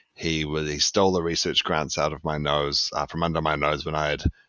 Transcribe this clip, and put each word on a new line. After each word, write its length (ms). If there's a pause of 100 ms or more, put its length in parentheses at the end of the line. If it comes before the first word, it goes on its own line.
(160)
He 300
was, 240
he 100
stole 340
the 100
research 400
grants 340
out 160
of 100
my 140
nose, 560
uh, 120
from 180
under 180
my 140
nose 300
when 100
I 140
had, 140 (260)